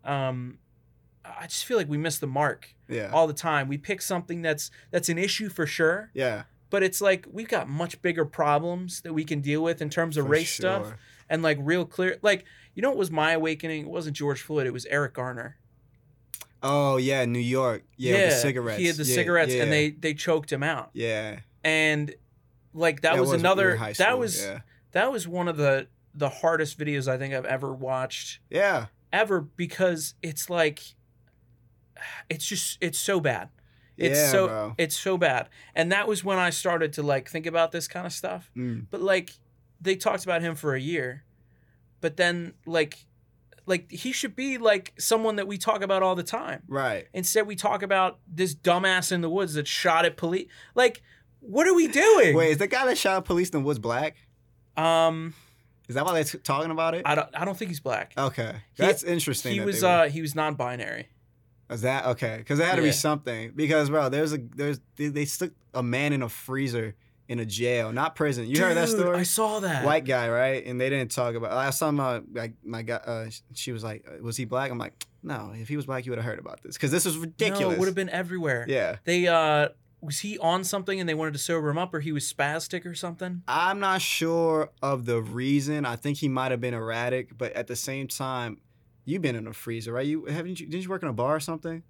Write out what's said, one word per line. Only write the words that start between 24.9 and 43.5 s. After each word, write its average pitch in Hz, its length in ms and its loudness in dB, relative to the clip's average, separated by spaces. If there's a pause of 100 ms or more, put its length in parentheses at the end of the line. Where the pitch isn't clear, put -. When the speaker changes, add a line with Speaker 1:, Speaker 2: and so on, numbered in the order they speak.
Speaker 1:
that 220 200 2
was 185 160 -4
one 175 200 -2
of 160 80 -2
the, 139 320 2 (260)
the 143 140 -2
hardest 156 500 0
videos 143 300 -2
I 131 100 0
think 135 160 -4
I've 131 100 -4
ever 131 280 -2
watched. 131 680 -6 (100)
Speaker 2:
Yeah. 170 360 2 (260)
Speaker 1:
Ever, 202 280 2
because 170 840 -2
it's 156 280 -8
like, 160 300 0 (1500)
it's 160 180 -6
just, - 340 -4
it's 170 180 -2
so 190 220 0
bad. 113 280 -2 (480)
It's 165 220 2
Speaker 2:
Yeah, 202 120 4
Speaker 1:
so, 190 160 4
Speaker 2:
bro. 107 300 -4
Speaker 1:
it's 160 200 0
so 185 200 0
bad. 147 320 0 (260)
And 165 180 2
that 202 140 2
was 208 160 0
when 190 160 0
I 180 120 2
started 165 440 0
to, 151 80 -4
like, 139 280 0
think 165 160 -6
about 165 260 2
this 170 160 -6
kind 180 180 -8
of 165 60 -8
stuff. 185 440 -8
Speaker 2:
Mm. 117 340 -6
Speaker 1:
But, - 100 -6
like, 185 300 2 (500)
they 190 160 0
talked 190 280 -2
about 170 180 0
him 165 120 -4
for 147 200 -2
a 131 60 -2
year, 135 440 -4 (760)
but 151 180 -4
then, 175 360 0 (120)
like, 160 400 -2 (580)